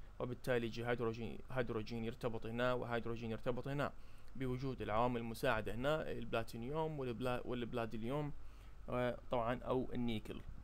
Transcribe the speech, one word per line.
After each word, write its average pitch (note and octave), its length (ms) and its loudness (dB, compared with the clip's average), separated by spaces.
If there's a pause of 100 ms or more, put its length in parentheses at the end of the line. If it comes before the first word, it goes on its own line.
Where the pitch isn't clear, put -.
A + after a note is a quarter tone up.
(180)
وبالتالي B2 480 2
يجي A2+ 200 -2
هيدروجين، A2+ 520 0 (120)
هيدروجين A2+ 540 0
يرتبط A2+ 420 -2
هنا، A#2+ 260 2
وهيدروجين A#2 580 0
يرتبط A#2+ 380 0
هنا، C#3 240 0 (440)
بوجود B2+ 460 0
العوامل A#2 380 4
المساعدة A2+ 540 2
هنا، D3 380 2
البلاتينيوم A#2+ 840 -2
والبلا-، B2 480 0
والبلاديليوم، A#2 840 0 (560)
آه، B2 300 2 (120)
طبعًا A#2+ 320 2
أو B2 300 2
النيكل. A#2 480 0 (240)